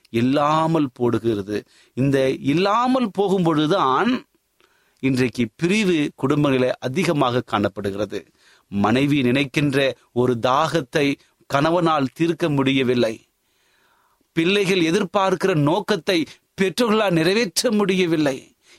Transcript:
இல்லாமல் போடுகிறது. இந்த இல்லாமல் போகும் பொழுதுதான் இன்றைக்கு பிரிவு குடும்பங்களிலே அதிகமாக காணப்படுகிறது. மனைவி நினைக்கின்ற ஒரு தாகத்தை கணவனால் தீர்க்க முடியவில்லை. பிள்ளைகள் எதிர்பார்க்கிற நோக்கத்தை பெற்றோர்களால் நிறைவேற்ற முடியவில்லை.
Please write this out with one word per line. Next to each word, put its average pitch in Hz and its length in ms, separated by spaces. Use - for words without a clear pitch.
இல்லாமல் 147 800
போடுகிறது. 110 680
இந்த 135 220
இல்லாமல் 220 640
போகும் 185 360
பொழுதுதான் 156 640
இன்றைக்கு 127 420
பிரிவு 185 420
குடும்பங்களிலே 135 540
அதிகமாக 135 640
காணப்படுகிறது. 101 760
மனைவி 120 480
நினைக்கின்ற 139 580
ஒரு 123 280
தாகத்தை 147 640
கணவனால் 160 640
தீர்க்க 165 360
முடியவில்லை. 131 640
பிள்ளைகள் 185 460
எதிர்பார்க்கிற 185 800
நோக்கத்தை 180 560
பெற்றோர்களால் 202 640
நிறைவேற்ற 196 560
முடியவில்லை. 175 640